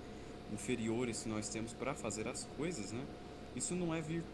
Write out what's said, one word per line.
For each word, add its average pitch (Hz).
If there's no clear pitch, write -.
inferiores 113
que -
nós 107
temos 110
pra 127
fazer 110
as 139
coisas, 131
né? 127
Isso 147
não 175
é 165
vir-, 160